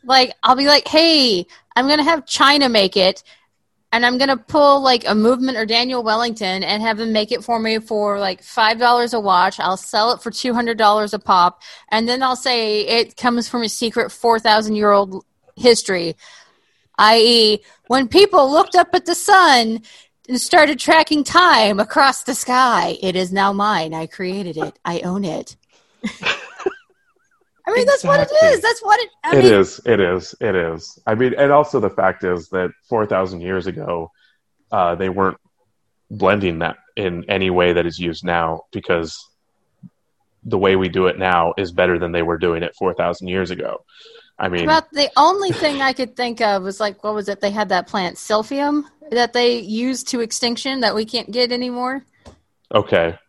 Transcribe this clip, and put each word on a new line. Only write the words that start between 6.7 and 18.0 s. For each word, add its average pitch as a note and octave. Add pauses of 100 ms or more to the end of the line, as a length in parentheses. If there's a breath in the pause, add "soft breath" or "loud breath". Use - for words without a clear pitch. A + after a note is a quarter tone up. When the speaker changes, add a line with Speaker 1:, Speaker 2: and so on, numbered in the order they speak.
Speaker 1:
have A3
them A3+
make G#3+
it A3
for A#3
me A3
for, G#3
like, F#3+
five A3+
dollars A#3+
a A#3
watch. F#3+
I'll F3+
sell A3
it -
for A3
two B3
hundred A#3
dollars G#3+
a G#3
pop, F3+ (280 loud breath)
and A3+
then B3+
I'll B3+
say A3
it A#3
comes A#3+
from A#3+
a G#3+
secret A#3
four A3+
thousand G#3+
year G#3
old G3 (320)
history, F#3 (840 soft breath)
i A3
e, A3 (280 soft breath)
when C4